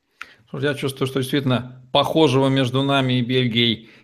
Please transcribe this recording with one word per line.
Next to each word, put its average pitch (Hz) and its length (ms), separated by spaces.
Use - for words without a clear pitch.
Слушай, 139 160
я 147 100
чувствую, 135 320
что 131 120
действительно 131 720
похожего 139 560
между 135 360
нами 135 300
и 127 100
Бельгией 120 680